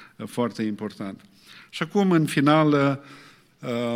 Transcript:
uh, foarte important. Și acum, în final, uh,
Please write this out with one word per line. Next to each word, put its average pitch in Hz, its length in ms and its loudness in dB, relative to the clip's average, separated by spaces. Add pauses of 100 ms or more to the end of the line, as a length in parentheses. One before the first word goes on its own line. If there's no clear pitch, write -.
(160)
uh, 107 120 -14
foarte 117 360 -6
important. 104 580 -10 (480)
Și - 140 -6
acum, 190 280 0
în 160 140 4
final, 151 460 4
uh, - 1000 -4 (260)